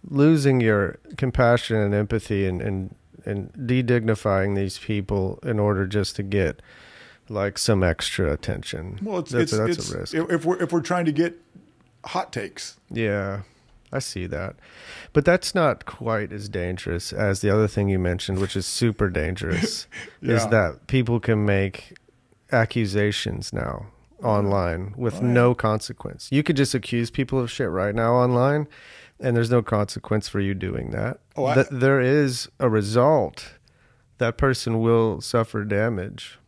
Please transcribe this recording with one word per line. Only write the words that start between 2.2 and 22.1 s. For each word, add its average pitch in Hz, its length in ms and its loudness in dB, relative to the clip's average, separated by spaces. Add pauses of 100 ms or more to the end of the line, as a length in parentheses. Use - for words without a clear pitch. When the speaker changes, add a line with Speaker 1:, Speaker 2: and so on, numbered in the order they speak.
Speaker 1:
and, 90 160 -2
and, 95 320 -4 (300)
and 101 260 -6 (160)
de-dignifying 110 880 2
these 98 240 -2
people 98 640 -2
in 113 160 -2
order 101 280 2
just 98 300 -2
to 104 60 -6
get, 98 380 0 (680)
like, 101 300 -4
some 101 240 2
extra 85 500 0
attention. 92 680 -8
Speaker 2:
Well, 196 180 -4
it's, - 100 -10
Speaker 1:
That's 127 140 2
Speaker 2:
it's, 156 80 -2
Speaker 1:
a, - 40 0
that's 131 220 0
Speaker 2:
it's, - 140 -8
Speaker 1:
a - 60 -8
risk. - 160 -10
Speaker 2:
if, 160 160 -2
if 156 140 0
we're, 180 180 0
if 165 100 -4
we're 170 100 0
trying 175 240 -2
to 151 60 2
get 170 280 0 (640)
hot - 280 -6
takes. - 440 -10 (140)
Speaker 1:
Yeah, 101 520 -2 (500)
I 135 60 -4
see 90 280 -6
that. 87 300 -8 (580)
But 147 100 4
that's 180 300 2
not 156 320 2
quite 110 460 -4
as 101 180 -10
dangerous 92 640 -4
as 98 280 0
the 104 100 2
other 107 180 4
thing 101 200 0
you 95 100 2
mentioned, 92 420 -2
which 98 160 -2
is 92 100 -4
super 110 420 0
dangerous, 87 800 -2 (180)
Speaker 2:
<laughs> - 160 -20
Speaker 1:
is 117 220 2
Speaker 2:
Yeah. 107 60 -2
Speaker 1:
that 95 380 2
people 120 320 2
can 107 280 2
make 98 480 0 (580)